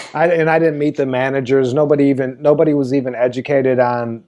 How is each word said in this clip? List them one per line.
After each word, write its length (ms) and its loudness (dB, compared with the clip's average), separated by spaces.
I, 140 2
and 200 2
I 120 2
didn't 180 0
meet 180 -2
the 100 -2
managers. 680 0
Nobody 300 2
even, 360 0
nobody 340 2
was 200 -2
even 220 -2
educated 640 0
on 480 -2